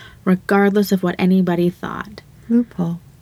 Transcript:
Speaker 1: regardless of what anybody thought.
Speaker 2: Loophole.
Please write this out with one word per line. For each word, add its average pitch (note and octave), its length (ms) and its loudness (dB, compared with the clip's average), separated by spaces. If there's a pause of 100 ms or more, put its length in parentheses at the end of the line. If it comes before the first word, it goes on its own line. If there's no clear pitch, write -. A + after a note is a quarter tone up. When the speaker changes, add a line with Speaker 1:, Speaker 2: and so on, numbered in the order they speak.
(260)
Speaker 1:
regardless G3+ 680 2
of F#3+ 100 0
what F3 160 -2
anybody F3+ 540 2
thought. - 500 -12 (280)
Speaker 2:
Loophole. F3+ 500 -2 (220)